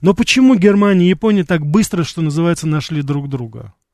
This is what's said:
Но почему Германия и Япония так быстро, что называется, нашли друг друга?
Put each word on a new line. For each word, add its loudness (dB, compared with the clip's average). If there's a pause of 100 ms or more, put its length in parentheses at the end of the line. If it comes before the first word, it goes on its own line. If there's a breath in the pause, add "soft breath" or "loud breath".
Но 4
почему 2
Германия 4
и 4
Япония 0
так -2
быстро, 0
что -8
называется, -2
нашли -4
друг -6
друга? -12 (220)